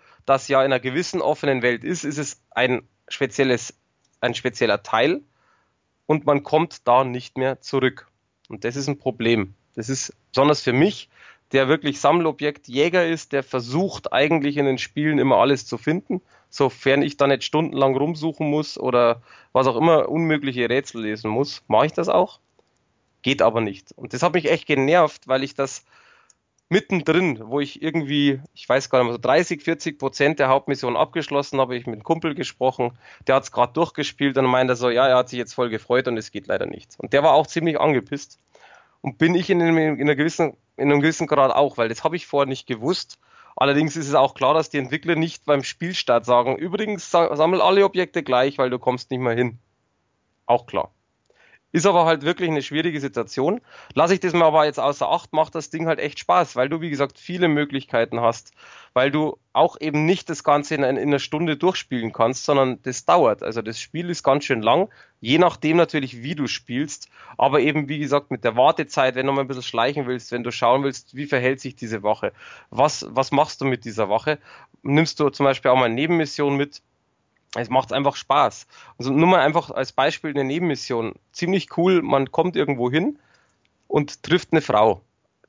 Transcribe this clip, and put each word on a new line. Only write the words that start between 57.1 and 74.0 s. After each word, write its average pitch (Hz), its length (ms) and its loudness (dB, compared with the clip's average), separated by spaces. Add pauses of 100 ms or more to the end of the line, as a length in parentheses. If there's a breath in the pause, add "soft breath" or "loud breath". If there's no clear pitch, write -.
viele 175 280 -2
Möglichkeiten 135 720 0
hast, 117 320 -2 (400 loud breath)
weil 135 180 2
du 151 260 -2 (160)
auch - 260 2
eben 151 280 0
nicht 180 240 0
das - 120 -8
Ganze 147 300 0
in 143 100 0
ein-, 131 140 0
in 110 120 -2
einer 143 100 2
Stunde 156 380 -4
durchspielen 131 540 -2
kannst, 117 340 -2
sondern 135 360 2
das - 240 -10
dauert. 147 380 2
Also 113 180 -6
das 107 180 -10
Spiel 170 300 -8
ist 165 140 -8
ganz 139 220 2
schön 117 180 -2
lang, 143 260 2 (320 soft breath)
je 123 160 2
nachdem 165 400 2
natürlich, 135 460 -2
wie 151 100 -8
du 147 140 -4
spielst, - 600 -8 (300 loud breath)
aber 135 220 2
eben, 147 280 0
wie 147 120 -6
gesagt, 143 320 -2
mit 127 120 -6
der 113 120 -2
Wartezeit, 131 580 2
wenn 131 140 -2
du 139 40 0
mal 139 100 0
ein 131 60 -6
bisschen 127 140 -8
schleichen 123 460 -2
willst, 123 240 -6
wenn 120 120 -6
du 123 60 -8
schauen 123 340 2
willst, 135 320 -8
wie 143 120 -10
verhält 131 340 0
sich 127 140 -12
diese 110 260 -8
Wache, 104 320 -2 (380 loud breath)
was, 131 400 0
was 127 200 -2
machst 147 300 0
du 139 40 -2
mit 127 200 -4
dieser 107 240 -4